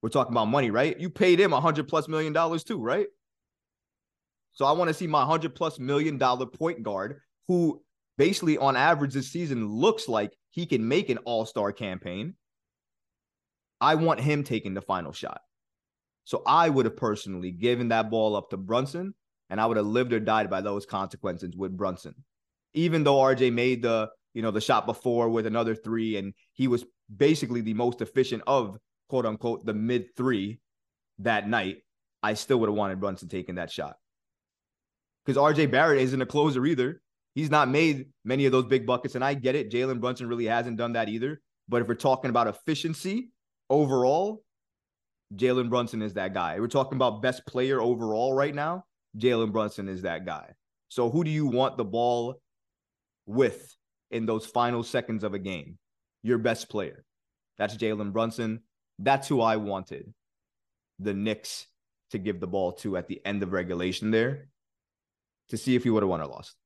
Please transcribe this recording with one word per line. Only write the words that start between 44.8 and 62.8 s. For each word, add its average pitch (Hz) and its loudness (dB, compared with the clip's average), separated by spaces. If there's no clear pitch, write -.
Jalen 123 0
Brunson 120 -2
is 104 -6
that 95 -4
guy. 87 -2
We're 117 -2
talking 135 0
about 120 0
best 127 -2
player 131 0
overall 117 0
right 139 0
now, 160 -6
Jalen 113 2
Brunson 101 -2
is 92 -8
that 87 -4
guy. 80 -10
So 120 0
who 160 0
do 156 -2
you 151 0
want 127 0
the 120 -2
ball 120 -2
with 113 0
in 113 -4
those 110 -2
final 120 0
seconds 113 -4
of 98 -4
a 101 -6
game? 90 -10
Your 117 2
best 113 -2
player. - -8
That's 107 -2
Jalen 107 -4
Brunson. 113 -2
That's 135 2
who 135 2
I 110 2
wanted 98 -8
the 98 -4
Knicks 104 -6
to 110 -6
give 95 -4
the 92 -6
ball 90 -2
to 98 -6